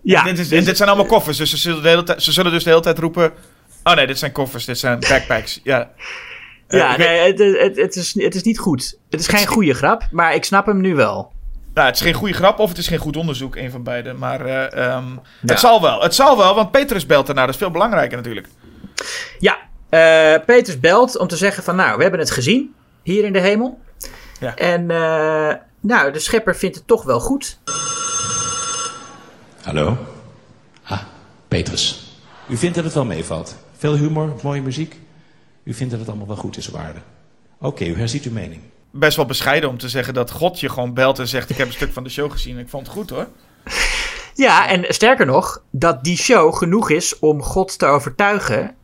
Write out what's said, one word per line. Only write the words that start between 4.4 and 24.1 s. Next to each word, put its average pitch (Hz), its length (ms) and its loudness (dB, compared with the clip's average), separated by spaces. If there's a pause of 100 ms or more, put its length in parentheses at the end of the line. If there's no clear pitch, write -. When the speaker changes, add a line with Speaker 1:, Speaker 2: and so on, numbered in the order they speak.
Speaker 2:
dit 120 140 -6
zijn 123 200 0
backpacks." - 680 0
Ja. 131 260 0 (800)
Speaker 1:
Ja, 175 180 4
Speaker 2:
Eh, 127 60 2
ik 127 40 2
weet 170 420 4
Speaker 1:
nee, 202 140 6
het, - 100 2
het, 190 140 2
het - 200 -2
is, 175 180 -6
het 175 200 0
is 185 80 -4
niet 220 160 0
goed. - 400 -4 (120)
Het 156 100 -4
is 170 80 -2
geen 208 180 2
goede 170 280 2
grap, - 360 0
maar 165 240 2
ik 160 100 -2
snap 196 220 0
hem 196 140 0
nu 185 140 0
wel. 104 380 0 (420)
Speaker 2:
Nou, 147 120 4
het 127 100 2
is - 60 -2
geen 165 120 2
goede 190 200 -4
grap 202 240 4
of 214 100 2
het 175 100 -8
is 175 100 -6
geen 165 100 -2
goed 147 180 -6
onderzoek, 135 400 -6
een 131 140 -8
van 127 120 -12
beide. 123 300 -8
Maar, 127 340 -6
eh, 131 400 -4
ehm, 127 260 -4
Speaker 1:
Ja. 127 60 -14 (280)
Speaker 2:
het 107 140 2
zal 233 220 6
wel, 117 200 2
het 165 120 2
zal 277 220 6
wel, 196 180 6
want 214 160 2
Petrus 240 360 0
belt 143 220 4
ernaar, 135 180 2
dat 131 80 -4
is - 60 -10
veel 190 100 -2
belangrijker 160 460 0
natuurlijk. 113 300 -10 (920)
Speaker 1:
Ja, 185 200 2 (300)
eh, 160 580 6
Petrus 240 340 4
belt 214 380 4
om 180 100 -2
te 175 80 -6
zeggen 190 260 0
van, 175 140 -2
nou, 135 200 2
we 127 60 2
hebben 175 180 2
het 139 100 -2
gezien, 196 440 0 (280)
hier 202 220 0
in 196 80 -4
de 190 80 2
hemel. 214 400 0 (600)